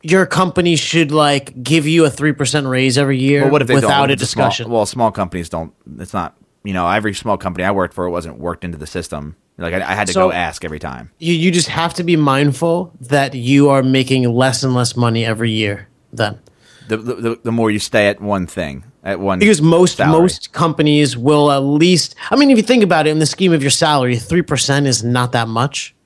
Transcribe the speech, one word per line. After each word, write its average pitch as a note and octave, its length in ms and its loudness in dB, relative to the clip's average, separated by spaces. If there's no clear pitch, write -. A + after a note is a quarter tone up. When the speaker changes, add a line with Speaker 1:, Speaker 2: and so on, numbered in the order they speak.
Speaker 1:
Your F3+ 220 2
company F3 520 0
should, D3+ 360 0
like, C#3+ 500 0
give C#3+ 240 0
you D#3+ 200 4
a C#3 40 2
three C#3+ 220 -2
percent C#3+ 340 -2
raise C3 320 0
every C#3 200 0
year C#3 240 2
Speaker 2:
Well, C3+ 100 4
what D3 100 2
if A#2 60 -2
they C3 60 2
Speaker 1:
without C#3 260 2
Speaker 2:
don't? C#3 100 2
Speaker 1:
a - 40 2
Speaker 2:
It's - 80 -6
a A#2+ 40 -4
small, - 220 0
Speaker 1:
discussion. A2 220 -6
Speaker 2:
well, A2+ 160 0
small A#2 260 -2
companies F2+ 380 -6
don't. E2 240 -10
It's F2+ 160 -16
not, F2 200 -8
you G#2 80 -6
know, F2+ 160 -2
every G#2 240 0
small G2+ 240 -4
company F2+ 280 -6
I F#2+ 60 0
worked F#2+ 220 -2
for, F2+ 140 -6
it F2+ 40 -4
wasn't E2 280 -8
worked E2+ 260 -8
into E2+ 140 -10
the D2+ 80 -14
system. D#2 500 -10
Like, E2+ 160 -6
I, - 20 -2
I - 20 0
had G#2 120 -2
to F2+ 80 -4
Speaker 1:
So F#3 140 2
Speaker 2:
go - 40 -2
ask F2 320 -6
every D#2 140 -10
time. B1+ 400 -14
Speaker 1:
you, E3+ 160 -2
you E3 160 2
just E3+ 180 0
have E3 260 -4
to F3+ 80 -8
be E3+ 140 0
mindful D3+ 840 0
that C3+ 320 0
you C#3 340 4
are C#3 140 2
making C3 420 0
less B2 380 0
and B2+ 120 0
less B2 220 -2
money A#2 300 0
every A2+ 240 -2
year G#2 360 -4
then. G#2+ 240 -4
Speaker 2:
The, A2 80 -2
the, A2+ 200 -6
the, A#2 280 -4
the A2+ 80 -2
more A#2 180 2
you G#2+ 80 0
stay G#2 300 2
at G2+ 140 -2
one G2 240 -2
thing, D2 380 -8
at F#2+ 160 -6
one G2 180 -2
Speaker 1:
Because G3+ 220 4
most, E3 380 4
Speaker 2:
salary. D#3+ 240 4
Speaker 1:
most - 320 -2
companies D3 600 2
will D3 380 2
at C#3 60 2
least, D3 560 2
I A#3+ 60 0
mean, C#4 140 6
if B3+ 60 6
you G#3+ 60 4
think A#3 200 4
about E3 240 2
it D#3 40 2
in D#3 80 0
the D#3 80 2
scheme F3+ 260 2
of D#3 100 2
your C#3 80 0
salary, C3 460 2
three E3 260 -2
percent C#3+ 440 0
is A#2+ 180 -2
not A#2+ 280 0
that A#2 140 0
much. A#2 480 -4